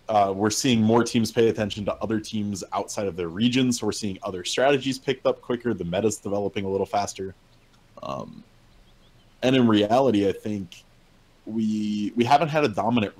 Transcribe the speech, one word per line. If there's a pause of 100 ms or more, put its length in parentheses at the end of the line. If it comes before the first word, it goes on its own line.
Uh,
we're
seeing
more
teams
pay
attention
to
other
teams (100)
outside
of
their
region,
so
we're
seeing
other
strategies
picked
up
quicker,
the
meta's
developing
a
little
faster. (680)
Um, (1000)
and
in
reality,
I
think (640)
we,
we
haven't
had
a
dominant